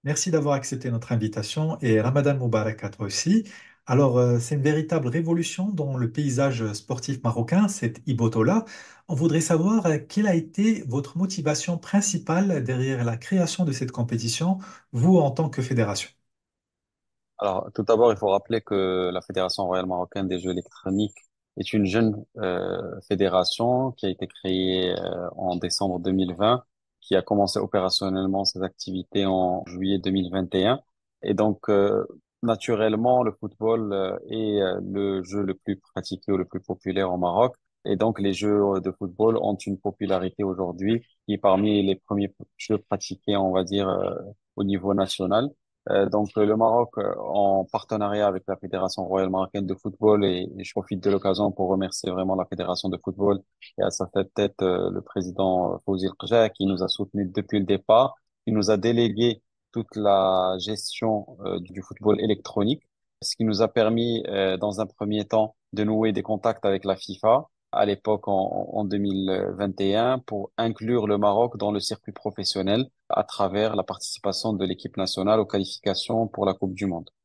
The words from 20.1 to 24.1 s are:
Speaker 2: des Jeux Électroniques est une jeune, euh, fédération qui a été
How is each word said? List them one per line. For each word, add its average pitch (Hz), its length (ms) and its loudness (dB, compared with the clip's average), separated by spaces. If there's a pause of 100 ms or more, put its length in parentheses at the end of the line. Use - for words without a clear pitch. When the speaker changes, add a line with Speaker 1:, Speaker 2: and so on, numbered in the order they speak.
Speaker 2:
des 90 100 -2
Jeux 90 120 -4
Électroniques 95 680 -4 (380)
est - 160 -6
une 104 120 2
jeune, 107 380 0 (140)
euh, 92 420 -4 (300)
fédération 104 840 2
qui - 140 -8
a 95 40 0
été 92 180 -6